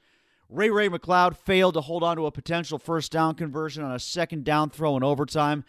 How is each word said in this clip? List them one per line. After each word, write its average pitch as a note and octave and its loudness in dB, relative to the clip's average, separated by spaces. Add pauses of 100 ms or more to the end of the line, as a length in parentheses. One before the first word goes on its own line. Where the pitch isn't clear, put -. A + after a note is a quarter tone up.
(500)
Ray G3 0
Ray G#3 2
McCloud F3+ 2
failed F#3 4
to D#3 -2
hold E3 -4
on E3+ 0
to D#3+ -2
a D3 -2
potential D#3+ -6
first E3 -4
down D#3+ 0
conversion D3+ -6
on C3 -6
a B2 -6
second E3 -4
down D3+ 2
throw D3+ 0
in B2+ 0
overtime, D3 0